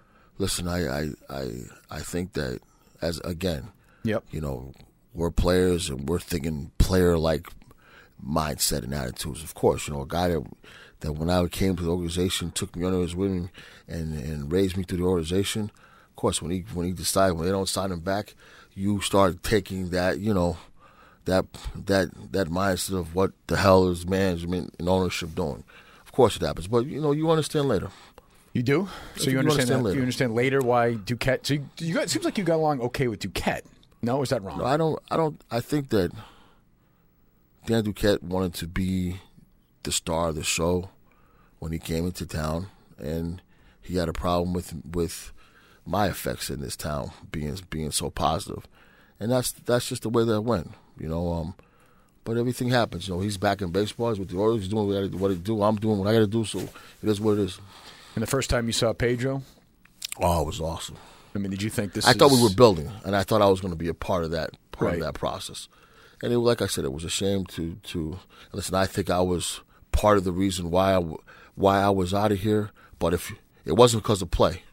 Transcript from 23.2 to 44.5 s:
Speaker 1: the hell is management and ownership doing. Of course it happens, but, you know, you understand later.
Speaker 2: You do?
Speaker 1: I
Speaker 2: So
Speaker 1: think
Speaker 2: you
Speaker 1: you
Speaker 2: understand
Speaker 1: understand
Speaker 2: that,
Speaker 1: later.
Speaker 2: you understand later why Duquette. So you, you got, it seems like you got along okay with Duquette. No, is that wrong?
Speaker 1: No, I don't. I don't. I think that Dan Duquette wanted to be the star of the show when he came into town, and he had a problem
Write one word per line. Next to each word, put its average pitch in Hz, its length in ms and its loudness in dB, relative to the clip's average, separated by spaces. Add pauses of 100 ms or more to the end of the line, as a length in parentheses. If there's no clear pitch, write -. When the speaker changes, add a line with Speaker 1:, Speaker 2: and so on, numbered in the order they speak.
Speaker 1:
the 82 100 0
hell 92 320 8
is 87 180 -4
management 90 720 0
and 85 100 -2
ownership 90 460 0
doing. 73 280 -4 (380)
Of - 100 -20
course 117 260 4
it - 40 -6
happens, 80 260 -4
but, 120 200 0
you 156 120 -8
know, 151 120 0
you 156 180 0
understand 151 380 0
later. 92 220 0 (640)
Speaker 2:
You 123 100 0
do? 139 200 2
Speaker 1:
I - 20 -2
Speaker 2:
So - 400 -8
Speaker 1:
think - 0 -
Speaker 2:
you 135 80 2
Speaker 1:
you 131 60 2
Speaker 2:
understand 143 300 4
Speaker 1:
understand - 0 -
Speaker 2:
that, 127 140 2
Speaker 1:
later. 98 120 2
Speaker 2:
you 139 60 0
understand 123 340 0
later 131 260 2
why 120 320 4
Duquette. 120 520 -2
So 135 100 0
you, 139 220 -6
you 160 160 -4
got, 262 120 0
it 175 40 -6
seems 339 160 -2
like 311 140 0
you 196 40 -2
got 165 120 2
along 151 260 2
okay 123 260 -2
with 107 120 -4
Duquette. - 420 -4 (400)
No, 135 220 0
is 117 60 -4
that 120 120 0
wrong? 87 160 -10
Speaker 1:
No, - 80 -4
I 135 120 2
don't. 160 200 0 (140)
I - 60 0
don't. 160 220 0 (120)
I 117 80 -2
think 139 300 -4
that 95 220 2 (1500)
Dan 113 180 2
Duquette 104 400 0
wanted 90 320 -2
to 85 120 -6
be 92 520 -2 (640)
the 73 80 -4
star 85 380 -2
of 78 60 -4
the 76 80 -6
show 87 460 0 (720)
when 82 120 -8
he 82 80 -4
came 82 260 -2
into 90 200 -6
town, 82 420 -4 (300)
and 82 440 -6 (400)
he 90 160 -4
had 85 120 0
a 80 40 -6
problem 87 400 0